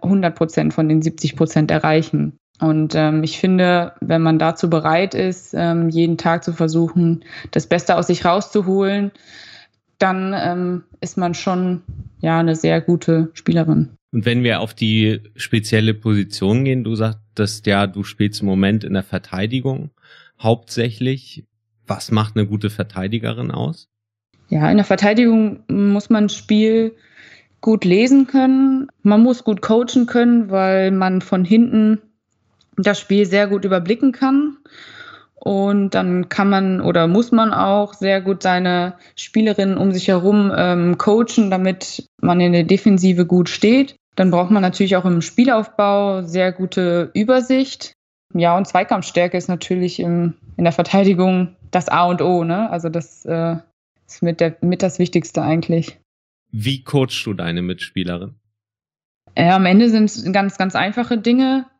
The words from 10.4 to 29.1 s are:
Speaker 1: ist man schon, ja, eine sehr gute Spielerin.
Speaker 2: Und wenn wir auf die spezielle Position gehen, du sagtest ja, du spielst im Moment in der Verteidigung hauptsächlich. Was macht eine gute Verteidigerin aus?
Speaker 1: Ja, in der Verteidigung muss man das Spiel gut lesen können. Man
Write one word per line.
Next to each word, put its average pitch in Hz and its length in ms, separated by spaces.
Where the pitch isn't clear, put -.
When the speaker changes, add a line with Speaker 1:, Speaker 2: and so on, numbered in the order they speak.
Speaker 1:
ist - 180
man 175 160
schon, 180 480
ja, 165 180
eine 165 160
sehr 165 260
gute 165 520
Spielerin. 160 580
Speaker 2:
Und 110 120
wenn 120 180
wir 110 180
auf 110 140
die 110 460
spezielle 110 580
Position 107 680
gehen, 131 200
du 113 100
sagtest 107 720
ja, 101 200
du 98 160
spielst - 380
im 101 60
Moment 98 380
in - 80
der 95 120
Verteidigung 127 840
hauptsächlich. 117 1080
Was - 240
macht 110 260
eine 107 100
gute 104 240
Verteidigerin 113 800
aus? 135 380
Speaker 1:
Ja, 156 220
in 214 60
der 202 100
Verteidigung 214 840
muss 202 420
man 214 140
das 202 120
Spiel 220 580
gut 220 240
lesen 247 420
können. 262 640
Man 208 200